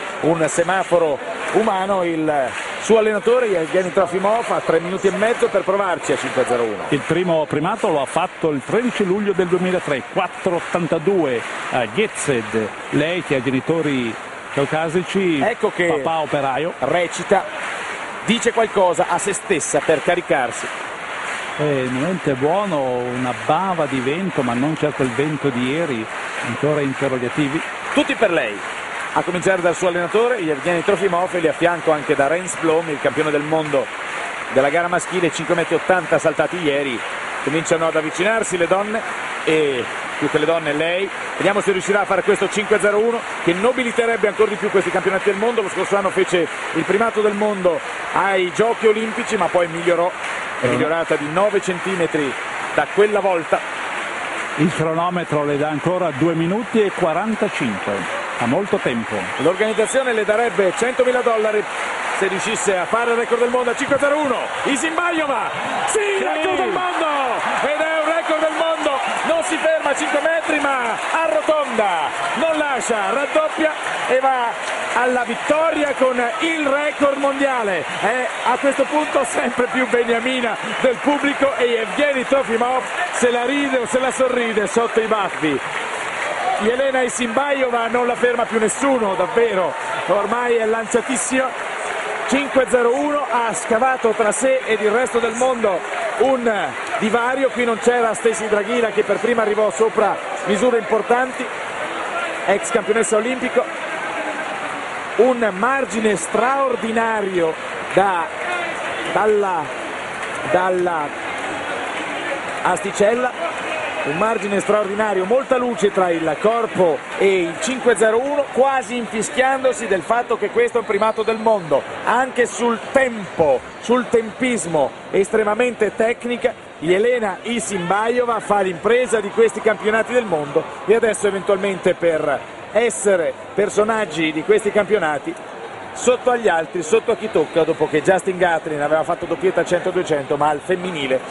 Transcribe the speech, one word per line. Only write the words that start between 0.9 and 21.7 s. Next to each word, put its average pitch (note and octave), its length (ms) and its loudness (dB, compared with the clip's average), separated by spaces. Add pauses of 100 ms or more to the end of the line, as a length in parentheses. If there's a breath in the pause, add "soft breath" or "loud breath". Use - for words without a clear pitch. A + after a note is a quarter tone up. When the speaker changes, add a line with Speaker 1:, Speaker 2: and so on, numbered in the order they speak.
Speaker 1:
umano, G3 520 2
il D#3+ 260 0 (500)
suo A3 160 6
allenatore A3 500 4
Yevgeny F3+ 460 2
Trofimov. G3 560 2
Ha F3 120 0
tre E3 180 2
minuti F3+ 280 0
e F#3+ 40 6
mezzo A3+ 380 2
per F#3+ 140 2
provarci F#3 500 0
a B2+ 40 2
cinque B2+ 300 0
zero A#2+ 160 2
uno. G#2 260 -2
Speaker 2:
Il D3 160 2
primo E3 400 2
primato G3 440 0
lo D3+ 120 2
ha C3 40 -2
fatto E3 460 -2
il C#3 140 -2
tredici G#3+ 380 0
luglio G3+ 300 0
del F3+ 140 0
duemilatré, F3 560 0 (100)
quattro F3+ 420 -2
ottantadue D#3+ 840 0 (300)
a B2+ 140 2
Ghezed. A2+ 840 -2 (240)
Lei D#3 320 0
che - 120 0
ha C3 80 2
genitori C3 680 0 (400)
caucasici, D#3+ 880 0
Speaker 1:
Ecco G#3+ 340 2
che F3 120 2 (140)
Speaker 2:
papà D#3+ 200 0
operaio. C#3+ 580 -2
Speaker 1:
recita, F3 640 0 (840)
dice G#3+ 280 2
qualcosa F3+ 560 4
a E3+ 80 2
se G3 160 -2
stessa - 460 0
per D3 220 2
caricarsi. E3 640 0 (920)
Speaker 2:
Eh, D3 260 0